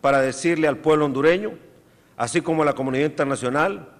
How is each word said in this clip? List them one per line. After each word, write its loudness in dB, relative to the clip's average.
para 4
decirle 0
al 0
pueblo 2
hondureño, 2
así -2
como 0
a 2
la 2
comunidad -2
internacional -2